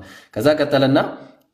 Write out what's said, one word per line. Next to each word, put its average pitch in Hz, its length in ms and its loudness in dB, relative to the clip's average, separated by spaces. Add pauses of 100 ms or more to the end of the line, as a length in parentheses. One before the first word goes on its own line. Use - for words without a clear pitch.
(320)
ከዛ 110 240 -2
ቀጠለና 139 420 0 (560)